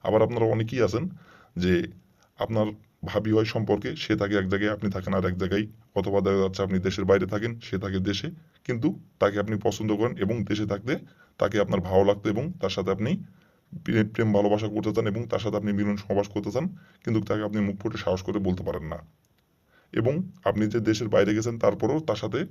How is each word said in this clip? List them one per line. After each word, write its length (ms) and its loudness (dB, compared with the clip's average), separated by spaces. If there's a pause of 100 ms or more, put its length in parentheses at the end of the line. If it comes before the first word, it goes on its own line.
আবার 180 4
আপনারা 320 2
অনেকেই 280 0
আছেন 220 2 (520)
যে 160 2 (640)
আপনার 280 0 (380)
ভাবি 280 -2
হয় 220 4
সম্পর্কে, 420 0
সে 200 -2
থাকে 220 0
এক 100 2
জায়গায়, 280 0
আপনি 140 -4
থাকেন 240 -4
আর 100 2
এক 140 0
জায়গায়, 260 0 (300)
অথবা 260 2
দেখা 220 2
যাচ্ছে 200 -2
আপনি 160 0
দেশের 260 0
বাইরে 220 4
থাকেন, 340 -4
সে 180 -8
থাকে 220 -4
দেশে, 280 -2 (360)
কিন্তু 240 -2 (300)
তাকে 200 2
আপনি 160 -2 (120)
পছন্দ 300 0
করেন 180 0 (100)
এবং 200 0
দেশে 220 -2
থাকতে 260 -4 (480)
তাকে 200 2
আপনার 200 2
ভালো 240 4
লাগতো 240 2
এবং 160 0 (160)
তার 160 -2
সাথে 140 -2
আপনি 200 0 (600)
প্রে-, 400 0
প্রেম 200 2
ভালোবাসা 360 4
করতে 240 -2
চান 140 0
এবং 200 -2
তার 180 -2
সাথে 120 -2
আপনি 160 0
মিলন 240 0
সমাবাস 320 0
করতে 220 -4
চান, 140 -2 (380)
কিন্তু 180 0
তাকে 220 -2
আপনি 180 -2
মুখ 200 0
ফুটে 180 -4
সাহস 240 0
করে 160 -4
বলতে 240 0
পারেন 300 -6
না। 60 -10 (920)
এবং 220 0 (300)
আপনি 220 2
যে 140 -2
দেশের 280 0
বাইরে 260 4
গেছেন, 240 -2
তারপরেও 420 2
তার 220 -2
সাথে 160 -4 (120)